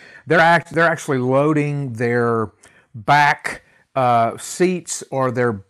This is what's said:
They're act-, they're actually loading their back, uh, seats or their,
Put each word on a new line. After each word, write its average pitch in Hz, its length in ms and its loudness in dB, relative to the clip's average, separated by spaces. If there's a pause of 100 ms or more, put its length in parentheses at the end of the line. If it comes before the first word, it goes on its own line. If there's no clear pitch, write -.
(280)
They're 160 140 4
act-, 165 300 2
they're 160 120 0
actually 160 360 -2
loading 143 720 0
their 117 580 -2 (420)
back, 143 680 0 (320)
uh, 117 420 2
seats - 720 -4
or 131 200 -2
their, 117 380 -2